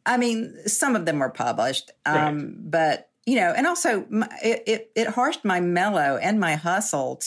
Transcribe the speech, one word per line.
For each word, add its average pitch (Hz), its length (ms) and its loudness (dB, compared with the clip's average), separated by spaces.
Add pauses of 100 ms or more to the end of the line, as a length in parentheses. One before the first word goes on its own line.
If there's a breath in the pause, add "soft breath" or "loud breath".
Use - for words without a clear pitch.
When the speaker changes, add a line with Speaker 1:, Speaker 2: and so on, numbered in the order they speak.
Speaker 1:
I 240 100 2
mean, 233 380 -2 (120)
some 254 300 2
of 170 100 0
them 151 140 0
were 131 100 0
published, 120 640 -2 (120)
um, 147 120 2
Speaker 2:
Right. 151 540 -2
Speaker 1:
but, 156 400 0 (160)
you 254 100 2
know, 196 200 2
and 254 100 0
also 330 440 0
m-, 214 140 0 (180)
it, 226 240 0
it, 220 300 -2
it 226 100 0
harshed 247 380 -2
my 185 160 2
mellow 175 600 2
and 202 200 2
my 165 160 0
hustle 156 580 -2 (120)